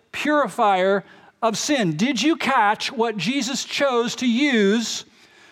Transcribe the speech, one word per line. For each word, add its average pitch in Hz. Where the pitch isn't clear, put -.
purifier 196
of 226
sin. 202
Did 226
you 311
catch 220
what 226
Jesus 233
chose 247
to 254
use 226